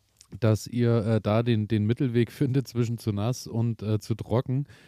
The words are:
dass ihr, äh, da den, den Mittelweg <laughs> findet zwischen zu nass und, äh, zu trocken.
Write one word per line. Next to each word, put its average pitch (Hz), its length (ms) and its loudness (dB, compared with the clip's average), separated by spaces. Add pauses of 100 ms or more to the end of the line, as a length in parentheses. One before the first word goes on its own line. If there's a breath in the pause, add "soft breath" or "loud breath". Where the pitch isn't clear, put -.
(400)
dass 107 280 2
ihr, 117 380 2
äh, 110 160 2
da 107 220 2
den, 110 240 0
den 104 180 2
Mittelweg 120 460 0
<laughs> - 20 -20
findet 131 340 0
zwischen 117 300 -2
zu - 140 -2
nass 104 360 -2
und, 117 360 -2
äh, 107 160 0
zu - 160 -4
trocken. 127 500 -2 (220 loud breath)